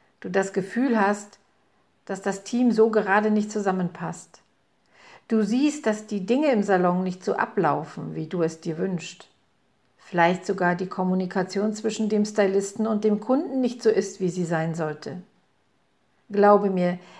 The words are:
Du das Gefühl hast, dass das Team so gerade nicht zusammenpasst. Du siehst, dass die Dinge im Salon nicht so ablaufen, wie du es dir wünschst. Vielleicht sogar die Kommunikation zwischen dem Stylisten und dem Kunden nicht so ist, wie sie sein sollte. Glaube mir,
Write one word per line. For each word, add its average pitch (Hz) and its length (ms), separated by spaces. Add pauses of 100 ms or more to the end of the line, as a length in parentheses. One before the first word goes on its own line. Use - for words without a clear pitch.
(200)
Du 190 80
das 190 240
Gefühl 226 480
hast, 202 380 (680)
dass 190 160
das 196 240
Team 240 280
so 220 180
gerade 214 400
nicht 214 200
zusammenpasst. 180 920 (840)
Du 220 140
siehst, 262 440
dass 214 200
die 196 200
Dinge 269 260
im 208 100
Salon 180 420
nicht 185 200
so 208 100
ablaufen, 156 800
wie 160 120
du 170 160
es 165 180
dir 160 160
wünschst. 185 520 (680)
Vielleicht 180 480
sogar 180 300
die 185 140
Kommunikation 185 840
zwischen 214 380
dem 208 160
Stylisten 196 600
und 214 180
dem 208 160
Kunden 262 420
nicht 247 200
so 226 60
ist, - 320
wie 185 80
sie 175 160
sein 160 300
sollte. 156 480 (1080)
Glaube 202 400
mir, 180 300 (220)